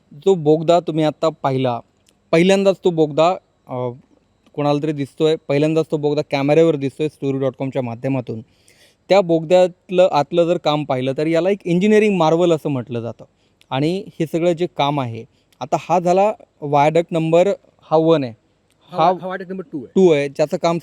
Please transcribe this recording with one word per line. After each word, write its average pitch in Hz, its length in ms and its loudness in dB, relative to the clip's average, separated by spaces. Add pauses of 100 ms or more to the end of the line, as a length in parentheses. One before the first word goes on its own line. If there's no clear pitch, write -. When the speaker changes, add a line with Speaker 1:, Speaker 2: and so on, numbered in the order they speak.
(140)
Speaker 1:
जो 190 220 0
बोगदा 160 440 2
तुम्ही 160 240 -2
आत्ता 156 260 -2
पाहिला, 131 500 -4 (520)
पहिल्यांदाच 190 520 2
तो 185 60 2
बोगदा, 160 460 0 (320)
अ, 127 220 -6 (640)
कोणाला 147 300 0
तरी 156 80 -2
दिसतोय, 151 440 -2 (120)
पहिल्यांदाच 156 440 0
तो 160 60 -2
बोगदा 147 240 -2 (100)
कॅमेऱ्यावर 151 440 2
दिसतोय 139 320 -6
story 135 360 -6
dot 127 180 -2
com 135 80 -6
च्या 135 120 -6
माध्यमातून. 120 600 -6 (680)
त्या 190 120 4
बोगद्यातलं 175 920 2
आतलं 170 340 0
जर 175 120 0
काम 151 260 -2
पाहिलं 135 340 -4
तर 156 100 -2
याला 165 220 0
एक 202 160 -2
इंजिनिअरिंग 208 520 2
मार्व्हल 165 340 2
असं 156 180 -2
म्हटलं 120 320 -6
जातं. 117 240 -12 (440)
आणि 156 380 -2
हे 165 180 -6
सगळं 170 260 -2
जे 170 160 -4 (100)
काम 143 220 -2
आहे, 113 260 -8 (340)
आता 131 200 -6
हा 170 200 -2
झाला 185 320 2 (300)
व्हायडक्ट 156 500 2
नंबर 165 360 2 (340)
हा - 160 -2
वन 160 260 2
आहे, 117 100 -10 (580)
Speaker 2:
हा 175 60 -14
Speaker 1:
हा 170 140 2
Speaker 2:
वा-, 175 100 -4
हा 180 40 -12
व्हायडक्ट 185 260 -10
नंबर 190 200 -10
टू 165 60 -10
आहे. 120 180 -12
Speaker 1:
टू 185 160 6
आहे, 143 180 0
ज्याचं 156 280 -4
काम 170 260 -2